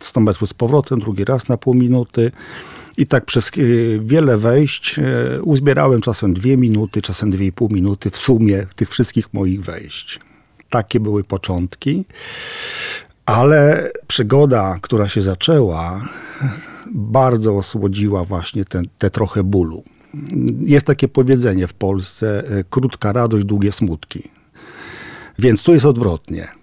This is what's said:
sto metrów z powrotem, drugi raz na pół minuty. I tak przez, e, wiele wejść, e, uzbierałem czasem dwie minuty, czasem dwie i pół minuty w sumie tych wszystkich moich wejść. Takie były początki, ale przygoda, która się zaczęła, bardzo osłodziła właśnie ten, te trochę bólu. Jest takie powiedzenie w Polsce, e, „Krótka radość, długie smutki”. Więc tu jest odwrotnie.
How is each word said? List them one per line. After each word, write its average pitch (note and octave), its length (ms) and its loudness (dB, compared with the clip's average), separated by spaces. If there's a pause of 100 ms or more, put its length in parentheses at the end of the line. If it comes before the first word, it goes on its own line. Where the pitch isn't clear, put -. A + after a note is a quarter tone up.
sto - 200 -2
metrów G#2+ 300 0
z - 40 -14
powrotem, B2+ 460 0
drugi G2+ 240 -4
raz B2 240 -2
na B2 80 2
pół B2 180 0
minuty. B2 580 2 (640)
I C#3+ 100 0
tak B2+ 180 2
przez, - 240 -2
e, - 20 -14 (500)
wiele C3 380 4
wejść, C3 600 0
e, B2+ 440 -2
uzbierałem C#3 580 2
czasem G#2 340 0
dwie A#2+ 220 2
minuty, G#2+ 460 0
czasem G2+ 280 -4
dwie F#2+ 160 0
i F#2+ 60 -2
pół A2 160 -2
minuty G2+ 420 -2
w - 60 -12
sumie G#2 500 2 (100)
tych - 140 -4
wszystkich - 440 -2
moich F#2+ 300 -2
wejść. - 560 -14 (500)
Takie A#2 300 0
były G#2 240 -2
początki, F#2+ 800 -4 (1200)
ale C#3+ 640 4 (160)
przygoda, A2+ 760 2
która G#2 260 0
się G2+ 140 -2
zaczęła, F#2+ 840 0 (840)
bardzo A2 640 2
osłodziła G2+ 680 -2
właśnie F#2 400 -4
ten, F2+ 200 -4 (140)
te G2 120 0
trochę G2+ 340 -2
bólu. F2+ 380 0 (800)
Jest C#3+ 260 4
takie C3+ 220 2
powiedzenie B2 580 2
w - 80 -8
Polsce, G2+ 720 -4
e, G2+ 220 -2
„Krótka B2 420 -2
radość, A2 320 2
długie G2+ 280 0
smutki”. E2+ 500 -6 (1160)
Więc A2+ 240 4
tu E3+ 120 6
jest C3+ 120 6
odwrotnie. F2 600 0 (140)